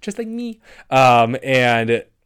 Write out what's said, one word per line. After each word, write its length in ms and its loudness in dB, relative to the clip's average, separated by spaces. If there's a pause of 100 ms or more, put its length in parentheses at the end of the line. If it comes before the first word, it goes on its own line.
just 180 -12
like 100 -10
me." 320 -12 (280)
Um, 540 4
and 600 0 (220)